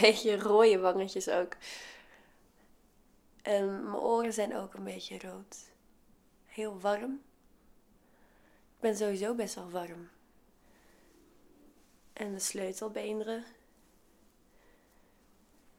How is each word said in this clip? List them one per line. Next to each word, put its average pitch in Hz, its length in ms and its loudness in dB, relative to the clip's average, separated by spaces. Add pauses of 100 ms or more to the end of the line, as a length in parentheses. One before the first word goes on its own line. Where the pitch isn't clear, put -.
beetje 214 380 6
rode 208 400 8
wangetjes 190 500 0
ook. 175 280 0 (1900)
En 196 400 0
mijn 208 140 -6
oren 233 360 2
zijn 208 240 -2
ook 196 180 -8
een 196 100 -12
beetje 190 340 -10
rood. 190 380 -14 (920)
Heel 208 340 -8
warm. 214 400 0 (1600)
Ik - 60 -4
ben 214 120 2
sowieso 208 380 0
best 220 200 -4
wel 180 160 -12
warm. 170 400 -10 (2000)
En 208 200 -8
de 196 60 -8
sleutelbeenderen, 214 1080 -6 (2250)